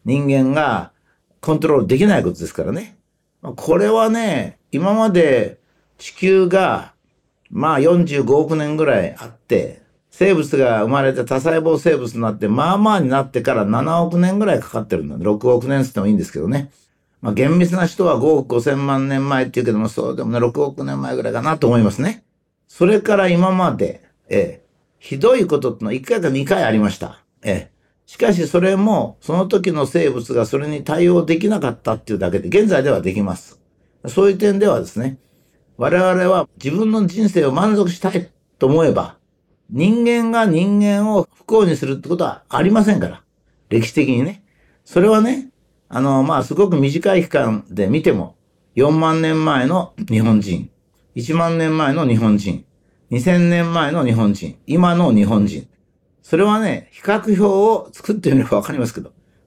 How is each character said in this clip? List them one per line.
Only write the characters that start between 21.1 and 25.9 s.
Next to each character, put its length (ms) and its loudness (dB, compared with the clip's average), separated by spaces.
ぐ 60 -4
ら 80 -6
い 20 -6
か 100 -4
な 160 -2
と 80 0
思 120 4
い 40 4
ま 80 2
す 100 -6
ね。 240 -4
そ 180 0
れ 140 4
か 160 0
ら 120 2
今 240 2
ま 200 0
で、 300 -6
え 340 -2
え、 20 -20
ひ 200 -12
ど 180 4
い 100 2
こ 120 0
と 140 -4
っ 40 -12
て 80 -10
の 40 -4
は 60 -4